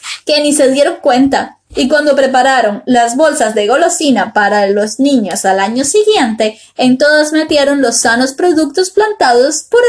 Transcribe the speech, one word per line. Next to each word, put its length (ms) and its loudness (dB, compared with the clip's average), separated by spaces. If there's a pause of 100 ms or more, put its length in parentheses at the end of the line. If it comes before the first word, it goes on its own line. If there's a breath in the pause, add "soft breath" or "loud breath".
(240 loud breath)
que 160 0
ni 120 0
se 180 2
dieron 300 0
cuenta. 600 0 (160)
Y 120 -2
cuando 280 0
prepararon 680 0
las 320 0
bolsas 380 0
de 140 0
golosina 640 0
para 340 0
los 320 -2
niños 460 -2
al 160 0
año 240 -2
siguiente, 720 0 (180 loud breath)
en 220 2
todas 340 2
metieron 480 0
los 180 0
sanos 340 0
productos 580 0
plantados 800 0
por 180 2